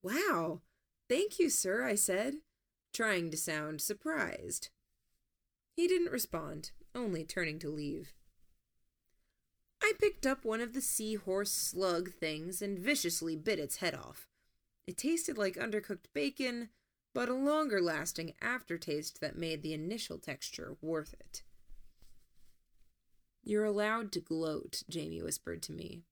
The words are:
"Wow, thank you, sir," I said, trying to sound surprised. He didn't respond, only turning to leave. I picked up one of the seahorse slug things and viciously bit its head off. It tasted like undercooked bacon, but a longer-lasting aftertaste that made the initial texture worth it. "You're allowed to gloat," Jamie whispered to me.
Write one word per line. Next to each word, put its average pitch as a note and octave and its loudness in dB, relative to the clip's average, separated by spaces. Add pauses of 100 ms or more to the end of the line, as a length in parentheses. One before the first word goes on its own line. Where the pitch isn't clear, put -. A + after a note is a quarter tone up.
"Wow, A3+ 2 (460)
thank F#4+ 2
you, E4 6
sir," G3+ 2
I A#3 2
said, A#3 2 (500)
trying F#3 2
to D#3 -4
sound D3+ -2
surprised. - -2 (1040)
He E4+ 4
didn't F4 4
respond, D#3 -4 (220)
only G3 -2
turning D#3+ -2
to D#3+ -4
leave. D3 -4 (1700)
I G#4+ 6
picked - 4
up C4+ 4
one A3+ 2
of A#3 -4
the C4 0
seahorse G3+ 0
slug F3+ 2
things D#3+ -2
and G3+ 0
viciously F3 0
bit F3+ 0
its D3 -2
head E3 0
off. - -12 (580)
It F3+ -6
tasted E4 0
like G3 0
undercooked G#3 -4
bacon, B3+ -2 (420)
but A#3+ 0
a B3 2
longer-lasting G3 2
aftertaste E3 -2
that - -4
made D#3+ -2
the D#3 -2
initial E3+ -4
texture - -8
worth D#3 -2
it. - -14 (2000)
"You're G#3 2
allowed G#3+ 2
to F3 -2
gloat," D#3+ -2
Jamie E3 -6
whispered E3 -6
to D#3 -10
me. - -10